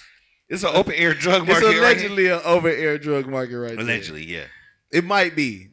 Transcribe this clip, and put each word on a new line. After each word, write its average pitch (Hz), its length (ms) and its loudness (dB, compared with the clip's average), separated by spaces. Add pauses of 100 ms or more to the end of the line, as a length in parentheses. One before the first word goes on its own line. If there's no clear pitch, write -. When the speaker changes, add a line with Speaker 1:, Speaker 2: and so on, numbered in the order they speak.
(480)
Speaker 1:
It's 190 160 -6
an 165 100 0
open 185 220 0
air 165 180 2
drug 175 340 2
Speaker 2:
It's - 20 4
Speaker 1:
market 170 160 4
right 214 80 6
here. 165 80 2
Speaker 2:
allegedly 202 460 2
an 170 160 0
open 165 280 4
air 151 260 -2
drug 143 280 -4
market 127 320 -6
right 120 120 -6
there. 117 100 -10
Speaker 1:
Allegedly, 95 460 -6
yeah. 82 180 -8 (480)
Speaker 2:
It 170 100 2
might 180 320 0
be. 107 380 -4